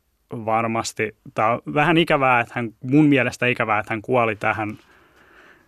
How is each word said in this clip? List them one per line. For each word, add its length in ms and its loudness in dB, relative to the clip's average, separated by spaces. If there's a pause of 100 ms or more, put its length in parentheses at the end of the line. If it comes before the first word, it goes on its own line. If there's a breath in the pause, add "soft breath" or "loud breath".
(320)
varmasti 840 -4 (180)
tää 180 2
on 100 -2 (120)
vähän 240 2
ikävää, 420 2
että 160 -4
hän, 140 -6 (140)
mun 220 4
mielestä 420 2
ikävää, 320 0
että 140 -6
hän 80 -6
kuoli 340 0
tähän 420 -4 (920 soft breath)